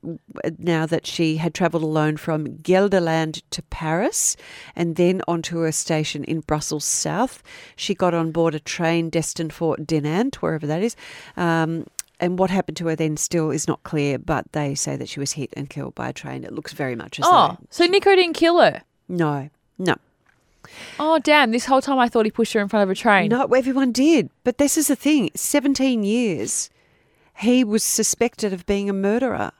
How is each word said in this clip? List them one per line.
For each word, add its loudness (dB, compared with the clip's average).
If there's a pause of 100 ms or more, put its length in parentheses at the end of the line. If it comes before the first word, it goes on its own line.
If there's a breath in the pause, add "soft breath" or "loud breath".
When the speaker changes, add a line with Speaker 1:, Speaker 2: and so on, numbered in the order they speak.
Speaker 1:
w-, -10 (400)
now 0
that -2
she 0
had -2
travelled 0
alone 0
from -4
Gelderland 2 (100)
to -10
Paris -2 (400 loud breath)
and -2
then 4
onto -2
a 0
station -2
in -4
Brussels -4
South. -2 (360 loud breath)
She -4
got 2
on 0
board 2
a -6
train -2
destined -4
for -2
Dinant, -2
wherever -4
that -2
is. -4 (420 loud breath)
Um, 0 (340)
and -2
what 2
happened -4
to -4
her 0
then -2
still -2
is -2
not -4
clear, -2
but -4
they -4
say -6
that -10
she -10
was -6
hit -10
and -10
killed -10
by -8
a -10
train. -12
It -14
looks -12
very -6
much -12
as -2
Speaker 2:
Oh, 4
Speaker 1:
though -20
Speaker 2:
so 2
Nico 4
didn't 2
kill 4
her? 4 (260)
Speaker 1:
No, -2 (280)
no. 0 (1040 loud breath)
Speaker 2:
Oh, 2
damn. 4
This -2
whole 4
time 0
I 4
thought 2
he 0
pushed -2
her 2
in -4
front 2
of 0
a 0
train. 4
Speaker 1:
No, 2
everyone 2
did. 4 (140)
But 0
this 2
is 0
the 2
thing. 2
Seventeen 0
years, -2 (680)
he 4
was 0
suspected -2
of -10
being -2
a -2
murderer. -2